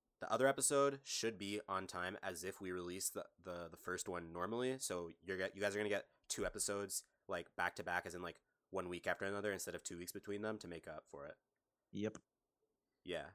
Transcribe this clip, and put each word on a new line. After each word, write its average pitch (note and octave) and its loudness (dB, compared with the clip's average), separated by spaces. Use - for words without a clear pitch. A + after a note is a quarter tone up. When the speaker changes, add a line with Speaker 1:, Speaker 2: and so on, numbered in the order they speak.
Speaker 1:
the - -4
other A#2 6
episode C#3 6
should A2+ 0
be G2+ -2
on F#2+ 0
time F#2 -2
as F2 -4
if F#2+ -4
we F#2+ -4
release F2+ -2
the, - -4
the, F2 -6
the - -16
first F2+ -2
one F2 -2
normally. A#2 2
So F2 -2
you're F#2+ -2
get, F#2+ 0
you G2 -2
guys G2+ 4
are G#2 2
gonna G#2+ 2
get G2 2
two - 0
episodes, G2+ 0
like, F2 0
back F2+ 2
to G#2 -6
back, F2+ 2
as E2+ -6
in, F2+ -4
like, F2 -6
one F#2 0
week F2 -2
after - 2
another G2+ 0
instead F#2 -4
of F2 -6
two F2+ -6
weeks F2+ -6
between G2+ -4
them G#2+ -2
to G#2 -10
make E2 -8
up D#2 -10
for C#2+ -10
it. D2 -10
Speaker 2:
Yep. G#2 -2
Speaker 1:
Yeah, E2+ -2